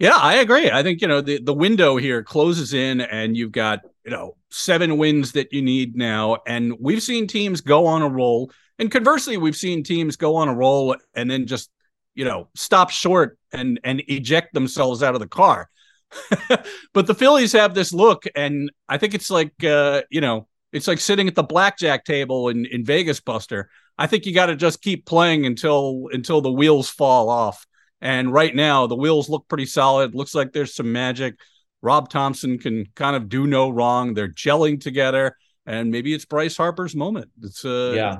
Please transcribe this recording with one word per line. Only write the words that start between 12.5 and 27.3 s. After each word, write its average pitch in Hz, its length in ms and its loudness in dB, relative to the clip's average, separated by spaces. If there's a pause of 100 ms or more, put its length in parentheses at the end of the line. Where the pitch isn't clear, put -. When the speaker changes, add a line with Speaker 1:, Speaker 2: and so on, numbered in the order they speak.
Speaker 1:
stop 185 340 4
short 175 500 2 (140)
and, 127 320 -4
and 131 240 -4
eject 139 460 -2
themselves 131 480 -2
out 127 120 2
of 123 60 -2
the 104 80 -10
car. 180 400 4 (420)
<laughs> - 380 -6 (440)
But 190 140 2
the 220 80 0
Phillies 262 380 4
have 208 220 4
this 185 180 -2
look, 196 320 4 (100)
and 143 340 -4 (200)
I 139 100 -4
think 208 160 -2
it's - 160 -8
like, 160 220 0 (100)
uh, 147 480 2
you 156 100 -2
know, 117 280 -2 (240)
it's 151 160 -4
like 170 100 0
sitting 196 300 0
at 180 80 -2
the 160 80 2
blackjack 175 600 0
table 131 440 -2
in, 120 180 -2
in 120 180 -6
Vegas, 151 360 0
Buster. 107 500 -8 (260)
I 151 120 -2
think 196 180 -2
you 180 80 -6
gotta 175 220 2
just 160 260 -2
keep 196 240 -6
playing 165 400 2
until, 135 680 -2
until 135 280 0
the 131 100 -2
wheels 139 380 2
fall 127 400 2
off. 117 360 -2 (360)